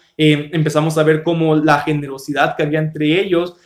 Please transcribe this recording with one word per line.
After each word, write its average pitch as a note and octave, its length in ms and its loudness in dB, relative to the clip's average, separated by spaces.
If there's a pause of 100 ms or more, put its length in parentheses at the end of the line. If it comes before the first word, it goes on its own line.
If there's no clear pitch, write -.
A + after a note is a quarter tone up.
(160)
eh, D3+ 360 2
empezamos D#3 460 0
a D#3 40 2
ver D#3 220 2
como D#3+ 320 2
la D3+ 240 2
generosidad C#3+ 720 -2
que - 80 -4
había D3+ 160 -2
entre D#3 420 0
ellos, F3 460 -2